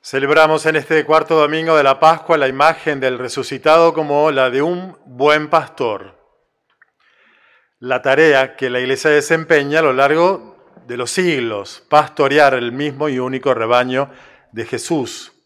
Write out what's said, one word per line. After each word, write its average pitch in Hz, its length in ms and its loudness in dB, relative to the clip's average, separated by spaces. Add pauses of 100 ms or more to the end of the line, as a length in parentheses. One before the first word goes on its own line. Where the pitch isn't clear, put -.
Celebramos 156 600 0
en 156 80 0
este 151 300 -2
cuarto 156 320 0
domingo 160 400 0
de 143 80 2
la 135 160 2
Pascua 160 360 2
la 139 120 0
imagen 147 500 0
del 127 220 -4
resucitado 156 720 2
como 151 380 0
la 131 180 0
de 131 100 -2
un 180 460 -6
buen 147 420 0
pastor. 117 680 -4 (1600)
La 127 240 -4
tarea 135 540 2
que 131 120 -4
la 123 120 -2
Iglesia 131 300 -2
desempeña 151 680 0
a 165 40 2
lo 143 100 2
largo 156 640 0 (320)
de 120 80 -10
los 120 160 -6
siglos, 120 760 -4
pastorear 143 680 2
el 120 180 -4
mismo 143 360 -6
y 127 120 -4
único 127 340 -4
rebaño 123 560 -2 (400)
de 110 160 -10
Jesús. - 680 -6 (140)